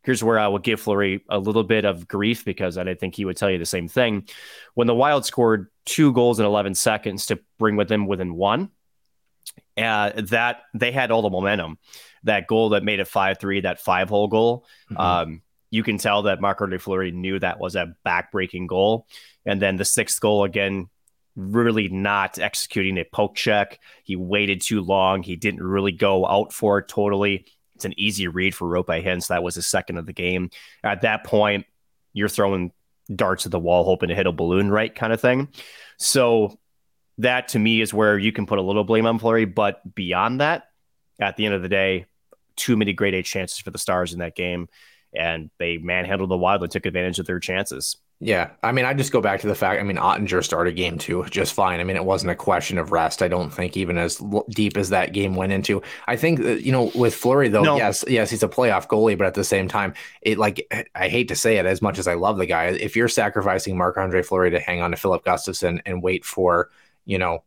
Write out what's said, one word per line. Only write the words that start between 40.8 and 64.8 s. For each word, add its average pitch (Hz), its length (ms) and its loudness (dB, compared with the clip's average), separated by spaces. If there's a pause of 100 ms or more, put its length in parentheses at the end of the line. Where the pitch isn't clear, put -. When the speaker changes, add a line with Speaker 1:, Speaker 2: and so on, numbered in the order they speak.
Speaker 1:
at 98 160 -2
the 107 120 -2
end 101 80 2
of 90 80 -4
the 92 60 -6
day, 95 360 2 (500)
too 117 220 0
many 101 160 0
grade 95 220 0
A 92 80 -2
chances - 340 -6
for - 140 -12
the - 80 -12
Stars 90 340 -2
in 87 60 -10
that 85 160 -8
game, 87 340 -6 (460)
and 82 340 -4 (100)
they 85 180 -4
manhandled 90 520 -2
the 92 80 0
Wild 90 260 0
and 85 80 -6
took - 140 -6
advantage 90 340 -2
of 85 60 -6
their 90 140 -4
chances. 92 580 -6 (220)
Speaker 2:
Yeah, 98 320 -2 (120)
I 113 80 2
mean, 127 140 2
I 135 80 0
just 139 180 -2
go 123 80 4
back 98 220 0
to 104 60 -2
the 101 80 0
fact, 101 260 0
I - 20 -4
mean, 98 140 -2
Ottinger 90 480 0
started 85 320 0
game 87 200 -2
two 87 280 -4
just - 280 -4
fine. 92 280 0
I - 20 -2
mean, 92 140 -2
it 92 80 -4
wasn't 92 260 0
a 82 40 -2
question 92 420 0
of 78 160 -2
rest, 82 280 0
I 92 60 2
don't 87 220 -2
think, 90 260 -6
even 87 220 -2
as 85 240 -4
l-, 101 280 -2
deep 104 280 0
as 95 140 -2
that 92 200 0
game 95 240 -2
went 95 160 -2
into. 98 300 0 (260)
I 120 80 0
think 160 260 2
that, 117 220 0
you 131 80 0
know, 123 240 4
with 117 180 4
Fleury, 131 360 4
though, 104 140 4
Speaker 1:
No. 151 120 4
Speaker 2:
yes, 107 320 0
yes, 113 220 2
he's 110 140 0
a 101 40 2
playoff 107 400 2
goalie, 107 300 4
but 95 100 2
at 90 60 0
the 101 100 -2
same 95 240 2
time, 98 260 -2 (280)
it, 107 160 0
like, 104 280 0 (300)
I 92 140 -2
hate 123 200 0
to - 60 -4
say 113 220 4
it 90 80 2
as 92 160 0
much 95 180 0
as 87 80 -2
I 87 60 2
love 95 240 0
the 92 80 0
guy. 85 220 0
If 95 280 -4
you're 117 140 2
sacrificing 98 680 0
Marc-Andre 90 460 0
Fleury 90 280 2
to 87 80 2
hang 87 220 -4